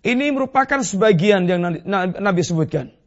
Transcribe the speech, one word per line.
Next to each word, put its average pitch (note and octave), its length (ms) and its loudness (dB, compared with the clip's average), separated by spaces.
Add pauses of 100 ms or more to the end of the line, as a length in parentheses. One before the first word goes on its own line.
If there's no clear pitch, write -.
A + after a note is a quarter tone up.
Ini C4 320 0
merupakan C4+ 480 -2
sebagian G3 640 2
yang F3 160 0
Nabi, F3 180 -4 (380)
Nabi F#3+ 240 0
sebutkan. D#3 480 -4 (180)